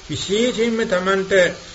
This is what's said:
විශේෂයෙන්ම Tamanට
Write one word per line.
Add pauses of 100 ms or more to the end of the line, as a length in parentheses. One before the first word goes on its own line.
විශේෂයෙන්ම
Tamanට (420)